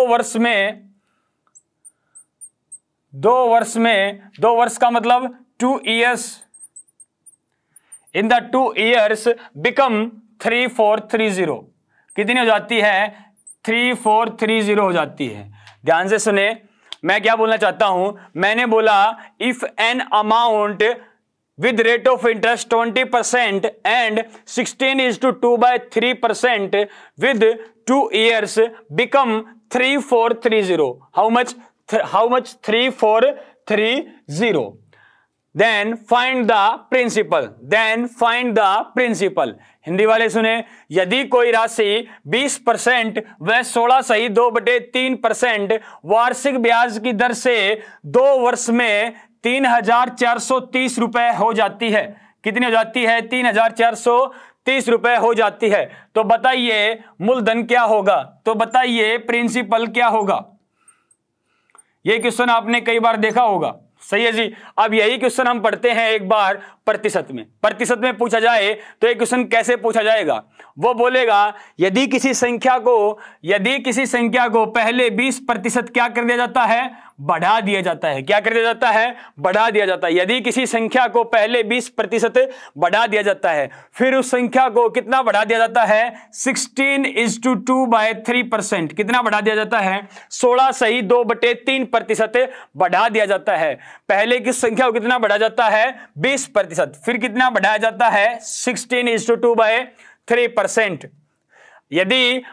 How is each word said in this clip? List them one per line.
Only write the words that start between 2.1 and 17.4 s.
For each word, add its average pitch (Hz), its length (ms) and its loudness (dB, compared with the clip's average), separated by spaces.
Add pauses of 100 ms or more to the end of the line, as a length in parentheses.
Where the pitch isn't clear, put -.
दो 180 240 2 (100)
वर्ष 226 300 2
में, 202 540 0 (100)
दो 233 160 4
वर्ष 233 220 0
का 240 120 2
मतलब 247 440 0 (260)
टू 247 280 0
ईयर्स, 233 420 0 (1800)
in 214 140 0
the 240 120 4 (120)
two 254 160 2 (100)
years 214 500 2 (340)
become 233 440 0 (340)
three 240 300 0
four 214 260 0 (140)
three 220 200 0
zero। 175 260 -2 (600)
कितनी 214 240 0
हो 240 60 0
जाती 220 340 0
है, 208 280 2 (560)
थ्री 240 300 0
फ़ोर 226 460 0
थ्री 220 220 0
ज़ीरो 208 200 2
हो 185 100 0
जाती 147 340 -4
है। 104 160 -12 (420)
ध्यान 165 240 2
से 214 100 2
सुने, 202 280 0 (580)
मैं 196 180 0
क्या 226 140 2
बोलना 220 200 0